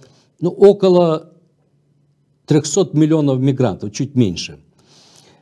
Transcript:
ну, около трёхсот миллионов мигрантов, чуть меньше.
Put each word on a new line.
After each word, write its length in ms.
ну, 120
около 840
трёхсот 480
миллионов 480
мигрантов, 500
чуть 240
меньше. 440